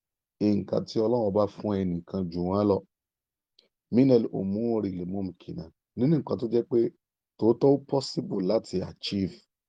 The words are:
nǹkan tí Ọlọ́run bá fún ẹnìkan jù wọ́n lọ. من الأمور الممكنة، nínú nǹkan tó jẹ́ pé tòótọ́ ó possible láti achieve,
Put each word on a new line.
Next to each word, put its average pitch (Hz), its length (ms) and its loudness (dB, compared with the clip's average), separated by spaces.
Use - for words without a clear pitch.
nǹkan 104 440 0
tí - 140 -6
Ọlọ́run 110 340 0
bá 104 140 4
fún - 280 -4
ẹnìkan 92 540 -2
jù 87 120 -6
wọ́n 98 260 0
lọ. 98 100 4
من 131 200 4
الأمور 110 720 0
الممكنة، 90 800 -8
nínú 139 240 2
nǹkan 107 220 -2
tó 104 100 -6
jẹ́ 117 160 2
pé 123 160 0
tòótọ́ 117 300 4
ó 139 160 6
possible 127 560 -4
láti 98 380 0
achieve, 92 560 -4